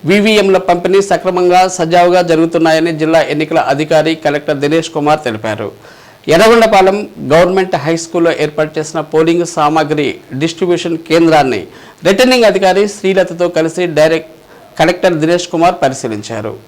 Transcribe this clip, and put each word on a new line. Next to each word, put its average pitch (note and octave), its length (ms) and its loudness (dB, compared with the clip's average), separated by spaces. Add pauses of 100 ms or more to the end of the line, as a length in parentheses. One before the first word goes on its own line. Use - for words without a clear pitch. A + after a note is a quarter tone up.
వివిఎంల G3+ 520 2
పంపిణీ F3+ 440 2
సక్రమంగా, F3+ 680 2
సజావుగా F3+ 540 2
జరుగుతున్నాయని E3 680 0
జిల్లా D#3+ 300 0
ఎన్నికల D3+ 380 -2
అధికారి D3+ 560 0
కలెక్టర్ D3 420 -4
దినేష్ D#3 320 -2
కుమార్ D3+ 340 -2
తెలిపారు. G#2+ 480 -6 (560)
ఎర్రగొండపాలెం G#3 800 4 (260)
గవర్నమెంట్ F#3 420 2
హై D#3+ 200 -2
స్కూల్లో E3 360 -2
ఏర్పాటు D3+ 480 -4
చేసిన D#3 200 -8
పోలింగ్ D#3+ 460 0
సామాగ్రి D3+ 720 -2 (220)
డిస్ట్రిబ్యూషన్ E3+ 600 -2
కేంద్రాన్ని D#3 640 2 (420)
రిటర్నింగ్ B3 380 2
అధికారి G3 440 2
శ్రీలతతో F3+ 600 -2
కలిసి E3 400 -2
డైరెక్ట్ D#3+ 420 0 (500)
కలెక్టర్ F3+ 340 0
దినేష్ E3 340 -2
కుమార్ F3 340 0
పరిశీలించారు. A2+ 720 -6 (140)